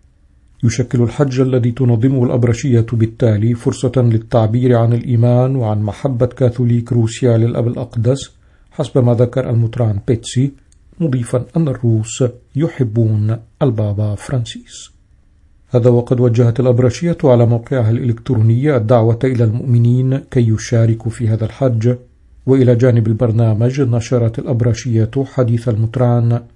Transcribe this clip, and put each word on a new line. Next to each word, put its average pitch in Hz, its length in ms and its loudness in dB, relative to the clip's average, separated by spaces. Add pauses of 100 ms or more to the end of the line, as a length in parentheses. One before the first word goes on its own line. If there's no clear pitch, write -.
(640)
يشكل 120 380 0
الحج 127 380 0
الذي 127 320 0
تنظمه 123 520 0
الأبرشية 117 720 0
بالتالي 113 600 0
فرصة 123 440 -4
للتعبير 117 800 2
عن 117 160 2
الإيمان 120 640 2
وعن 107 260 -2
محبة 117 440 -2
كاثوليك 120 680 -2
روسيا 117 440 0
للأب 117 300 0
الأقدس، 123 640 -4 (400)
حسب 143 260 -4
ما 120 160 2
ذكر 123 360 0
المطران 113 580 -2
بيتسي، 127 440 -2 (480)
مضيفا 127 460 -4 (120)
أن 165 100 0
الروس 113 560 -2 (320)
يحبون 110 840 -2 (240)
البابا 107 540 -2
فرانسيس. - 840 -10 (720)
هذا 123 180 2
وقد 120 300 2
وجهت 120 400 2
الأبرشية 127 640 0
على 120 220 4
موقعها 117 460 0
الإلكتروني 120 840 0
الدعوة 113 480 2
إلى 127 200 0
المؤمنين 123 720 2
كي 120 320 0
يشاركوا 113 640 0
في 113 160 -4
هذا 113 180 -2
الحج. 120 500 0 (500)
وإلى 127 300 4
جانب 117 320 2
البرنامج، 113 760 0
نشرت 117 580 0
الأبرشية 113 720 -2 (140)
حديث 120 440 -2
المطران 117 720 0 (140)